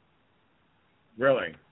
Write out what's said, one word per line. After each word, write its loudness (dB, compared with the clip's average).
Really? 0